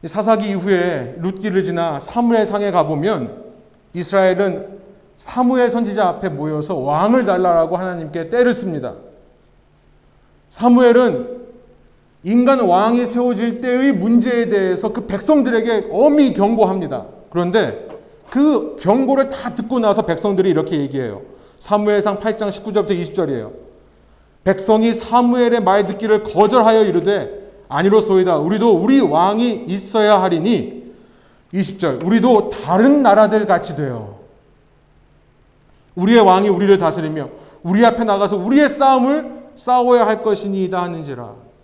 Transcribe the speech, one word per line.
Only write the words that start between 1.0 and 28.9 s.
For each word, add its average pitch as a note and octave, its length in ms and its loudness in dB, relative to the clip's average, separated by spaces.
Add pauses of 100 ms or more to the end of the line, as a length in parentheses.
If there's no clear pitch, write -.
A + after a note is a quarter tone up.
룻기를 F#3+ 460 -4
지나 E3+ 360 -4
사무엘상에 A3 720 -2
가보면 D#3 720 -2 (500)
이스라엘은 F#3 840 -2 (360)
사무엘 B3 540 0
선지자 G#3 360 -2
앞에 F3+ 220 -4
모여서 D3+ 460 -6
왕을 E3 500 0
달라라고 F3+ 520 0
하나님께 E3 520 -8
떼를 A#3+ 240 2
씁니다. C#3+ 420 -6 (1600)
사무엘은 A#3+ 920 2 (800)
인간 B3 380 2
왕이 A3 460 2
세워질 A#3+ 540 -2
때의 B3+ 320 0
문제에 A#3 560 2
대해서 G3 440 -2
그 - 140 -8
백성들에게 A#3 840 0
엄히 C#4 420 4
경고합니다. F#3+ 720 0 (240)
그런데 F3 580 -2 (420)
그 C#4+ 500 0
경고를 C4+ 500 0
다 A#3+ 240 -10
듣고 - 240 -4
나서 G#3+ 240 2
백성들이 F#3+ 480 0
이렇게 D#3 300 -2
얘기해요. C3 420 -6 (360)
사무엘상 G#3 600 -2
팔 A3 180 -4
장 G#3 140 -6
십구 G3+ 220 -12
절부터 G3+ 220 -2
이십 E3+ 200 -8
절이에요. C3 380 -6 (880)
백성이 G#3+ 500 0
사무엘의 A#3+ 680 0
말 G3 260 2
듣기를 G#3 380 -2
거절하여 A3 600 2
이르되, F3 680 -4 (180)
"아니로소이다. F#3 680 2
우리도 G3+ 380 2
우리 A#3+ 240 2